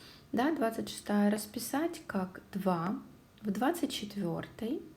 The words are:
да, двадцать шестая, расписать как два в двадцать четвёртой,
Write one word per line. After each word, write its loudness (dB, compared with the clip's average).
да, 4
двадцать 0
шестая, 4
расписать 0
как -4
два 2
в 0
двадцать 2
четвёртой, -4